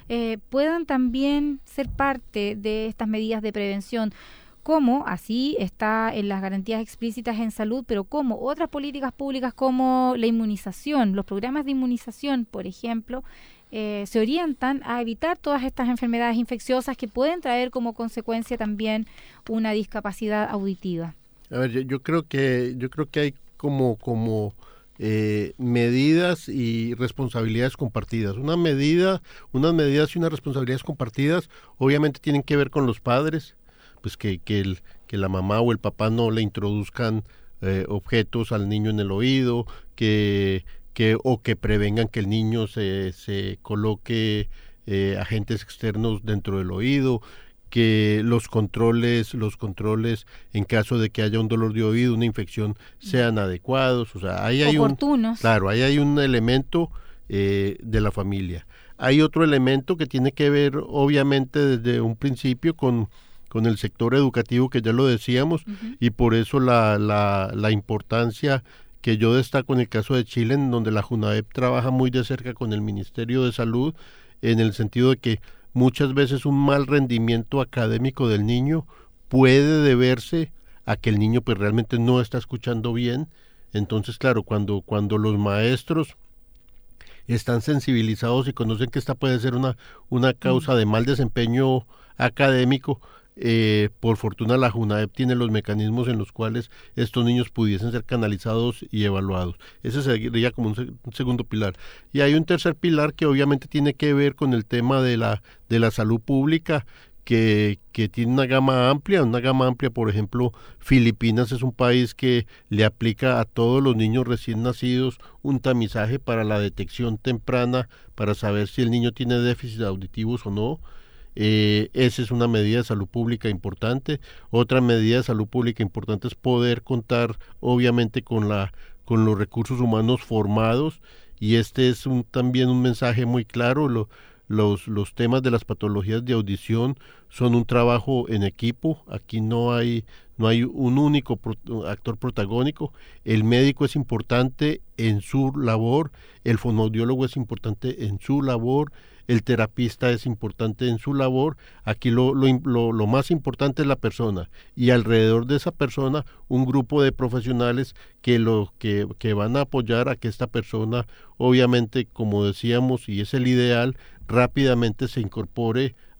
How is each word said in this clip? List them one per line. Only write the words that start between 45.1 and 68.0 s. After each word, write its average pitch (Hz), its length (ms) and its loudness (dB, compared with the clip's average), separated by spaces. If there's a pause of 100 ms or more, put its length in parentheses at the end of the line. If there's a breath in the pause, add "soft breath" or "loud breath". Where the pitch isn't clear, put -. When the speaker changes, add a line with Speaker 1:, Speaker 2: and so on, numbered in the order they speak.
Speaker 2:
agentes 104 420 -4
externos 107 600 -4
dentro 104 340 -4
del 92 140 -4
oído, 127 500 0 (480 loud breath)
que 107 520 4
los 117 260 0
controles, 117 840 2
los 110 240 -4
controles 110 720 -4 (260 loud breath)
en 101 120 -2
caso 113 340 0
de 110 100 0
que 110 140 -4
haya 107 180 0
un 110 80 0
dolor 113 240 0
de 110 100 -2
oído, 117 300 2
una 117 140 2
infección, 107 500 -4 (220 loud breath)
sean 120 400 0
adecuados. 123 760 -2
O 90 60 -12
sea, 92 240 -4
ahí 131 180 2
hay 147 140 4
un 143 160 4
Speaker 1:
Oportunos. 233 480 0
Speaker 2:
claro, 104 300 2
ahí 110 100 2
hay 139 180 2
un 143 200 2
elemento, 135 720 2 (400 soft breath)
eh, 98 500 -2
de 110 220 -2
la 104 80 0
familia. 95 560 -6 (320 soft breath)
Hay 139 240 4
otro 156 200 2
elemento 139 540 2
que 160 80 -4
tiene 135 280 0
que 143 180 0
ver, 143 260 2 (100)
obviamente, 139 920 2
desde 120 240 0
un 110 120 -2
principio 135 640 -2
con, 120 320 0 (400 soft breath)
con 113 160 0
el 113 140 2
sector 117 360 0
educativo, 123 540 2
que 123 140 -2
ya 113 100 2
lo 131 140 4
decíamos, 131 560 0
Speaker 1:
Ujú. 226 360 -12
Speaker 2:
y 120 120 2
por 117 240 2
eso 113 260 0
la, 117 380 4
la, 104 560 0
la 104 160 0
importancia 113 920 -2 (380 soft breath)